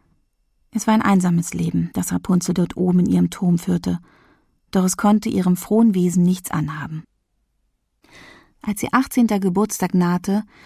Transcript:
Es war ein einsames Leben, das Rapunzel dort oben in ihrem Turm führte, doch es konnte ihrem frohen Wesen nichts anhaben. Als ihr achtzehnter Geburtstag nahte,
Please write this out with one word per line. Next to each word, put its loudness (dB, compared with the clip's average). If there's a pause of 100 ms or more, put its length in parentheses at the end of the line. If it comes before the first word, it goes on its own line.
(720)
Es -4
war 2
ein 2
einsames 2
Leben, -2
das -4
Rapunzel -2
dort -2
oben 2
in 4
ihrem 2
Turm 0
führte, -2 (720)
doch 2
es -2
konnte 2
ihrem 2
frohen 2
Wesen 2
nichts 0
anhaben. -6 (1600)
Als -6
ihr -6
achtzehnter 0
Geburtstag -2
nahte, 0 (220)